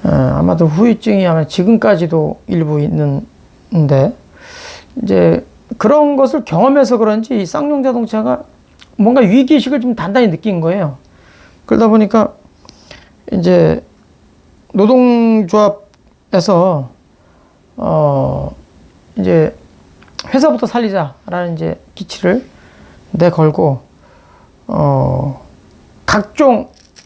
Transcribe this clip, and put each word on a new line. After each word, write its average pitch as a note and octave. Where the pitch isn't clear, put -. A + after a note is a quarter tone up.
에, F#3
아마도 D#3
후유증이 G3+
아마 D#3+
지금까지도 F3
일부 D#3
있는데, D3
이제 F3
그런 C#4+
것을 C4+
경험해서 B3
그런지 G#3+
이 F#3
쌍용 D4
자동차가 A#3
뭔가 B3
위기의식을 B3+
좀 A#3+
단단히 G3+
느낀 F3+
거예요. E3
그러다 A3+
보니까 G#3+
이제 F3
노동조합에서, G#3
어, C#3+
이제 F3+
"회사부터 B3+
살리자"라는 F3+
이제 D#3+
기치를 F#3+
내걸고, D#3+
어, C3+
각종 A3